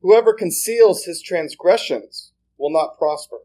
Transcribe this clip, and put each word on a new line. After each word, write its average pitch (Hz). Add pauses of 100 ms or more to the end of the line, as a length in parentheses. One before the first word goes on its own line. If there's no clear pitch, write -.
Whoever 220
conceals 214
his 170
transgressions 160 (220)
will 143
not 156
prosper. 151